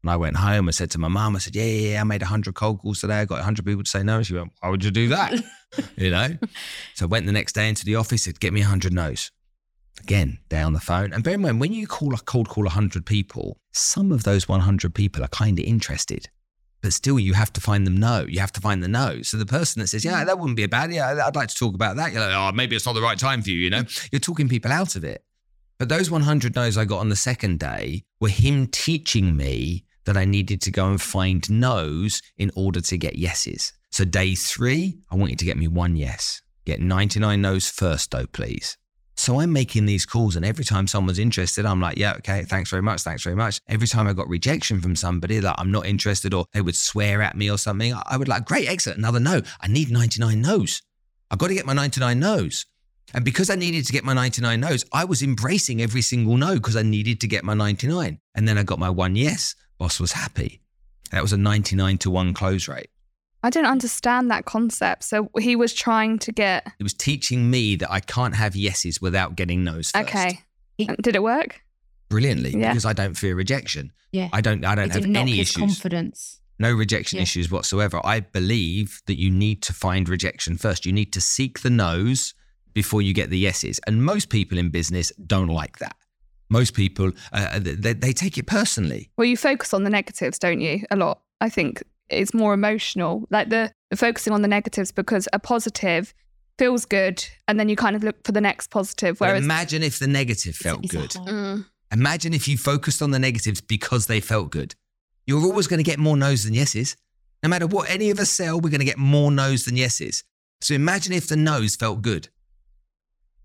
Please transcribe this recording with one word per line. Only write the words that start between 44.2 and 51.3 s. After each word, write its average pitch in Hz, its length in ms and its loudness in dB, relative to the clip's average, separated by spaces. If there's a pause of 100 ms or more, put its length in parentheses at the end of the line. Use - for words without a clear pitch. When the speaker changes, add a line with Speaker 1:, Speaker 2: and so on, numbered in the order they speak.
Speaker 1:
rejection 98 500 0
from 87 160 0
somebody, 90 460 -2
like, 92 160 0
"I'm 92 120 0
not 101 140 0
interested," 98 480 0
or 90 220 0
they 104 80 0
would 87 120 0
swear 104 460 0
at - 160 -2
me 101 140 0
or 101 80 0
something, 107 340 -2
I 120 240 -4
would, 135 120 0
like, 117 180 0
"Great, 190 200 0
excellent, 123 320 -2
another 117 220 2
no. 143 220 2 (180)
I 90 80 -2
need 131 220 4
ninety-nine 113 500 2
no's. 160 400 2 (500)